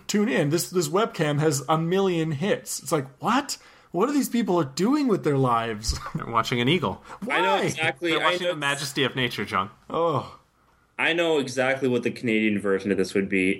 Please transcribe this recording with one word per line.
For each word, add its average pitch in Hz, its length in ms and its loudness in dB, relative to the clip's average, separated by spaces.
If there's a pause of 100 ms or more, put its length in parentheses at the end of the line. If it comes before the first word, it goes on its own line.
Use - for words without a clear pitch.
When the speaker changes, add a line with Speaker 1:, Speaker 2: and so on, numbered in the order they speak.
Speaker 1:
Tune 208 200 2
in. 175 220 2
This, 170 180 0
this 180 200 0
webcam 165 500 0
has 147 300 2
a 160 100 2
million 170 540 0
hits." 160 480 -4
It's - 100 -12
like, 147 160 0 (140)
what? 254 360 0 (360)
What 208 160 2
are 294 40 -2
these 285 160 2
people 202 360 2
doing 254 420 0
with 180 160 2
their 143 160 2
lives? 117 580 0 (100)
<laughs> - 100 -8
Speaker 2:
They're - 100 -8
watching 113 340 0
an 120 80 2
eagle. 131 360 0 (260)
Speaker 3:
I 151 100 0
know 196 140 2
Speaker 1:
Why? 196 80 2
Speaker 3:
exactly. 165 480 -2
Speaker 2:
They're 160 100 0
Speaker 3:
I 160 120 2
Speaker 2:
watching 180 160 -2
Speaker 3:
know 170 60 2
Speaker 2:
the 151 40 -8
majesty 143 460 -2
of 120 100 -2
nature, 120 300 -2
John. 95 260 -2 (180)
Speaker 1:
Oh. 156 500 -2 (580)
Speaker 3:
I 147 180 0
know 165 240 2
exactly 131 500 0
what 123 140 2
the 117 80 -2
Canadian 110 500 0
version 98 320 0
of 92 60 0
this 92 160 -2
would 98 160 0
be. 95 300 2